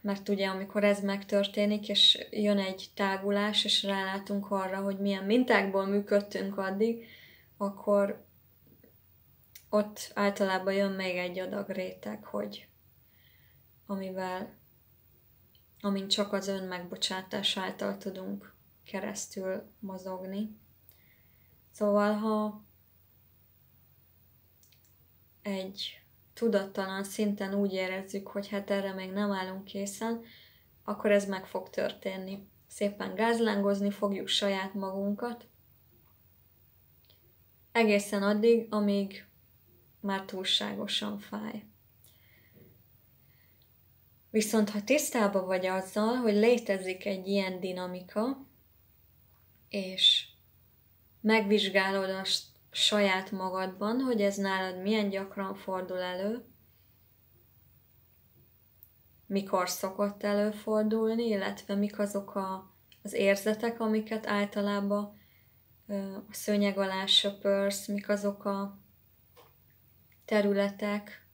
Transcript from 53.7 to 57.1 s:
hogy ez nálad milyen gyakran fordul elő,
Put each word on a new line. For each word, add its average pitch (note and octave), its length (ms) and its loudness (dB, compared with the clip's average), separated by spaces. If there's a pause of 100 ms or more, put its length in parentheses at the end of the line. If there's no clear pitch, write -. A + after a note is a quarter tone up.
hogy B3 220 2
ez G3+ 140 2
nálad F#3 460 -2
milyen G#3 260 2
gyakran G3 460 -6
fordul F#3 460 -6
elő, F#3+ 440 -4 (2750)